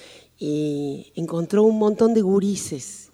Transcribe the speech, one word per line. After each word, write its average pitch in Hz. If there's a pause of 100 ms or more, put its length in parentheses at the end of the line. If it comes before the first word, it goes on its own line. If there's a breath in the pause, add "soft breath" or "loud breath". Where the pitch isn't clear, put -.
(380 loud breath)
y 147
encontró 170
un 220
montón 214
de 220
gurises 190